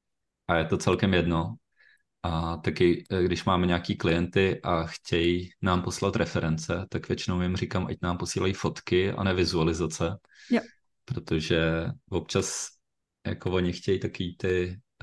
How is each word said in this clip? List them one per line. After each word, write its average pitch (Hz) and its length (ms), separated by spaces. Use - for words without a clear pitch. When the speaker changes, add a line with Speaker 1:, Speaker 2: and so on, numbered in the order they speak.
Speaker 1:
A 87 80
je 80 100
to 90 120
celkem 95 360
jedno. 85 420
A 82 340
taky, 85 540
eh, 95 120
když 90 220
máme 90 220
nějaký 87 300
klienty 87 640
a 85 220
chtějí 87 680
nám 90 200
poslat 95 340
reference, 82 760
tak - 180
většinou 90 340
jim 90 140
říkám, 90 320
ať 78 140
nám 87 160
posílají 95 360
fotky - 580
a - 120
ne 95 100
vizualizace. 85 840
Speaker 2:
Jo. 240 100
Speaker 1:
Protože 82 800
občas - 580
jako 92 260
oni 90 220
chtějí 95 260
takový 90 380
ty, 92 420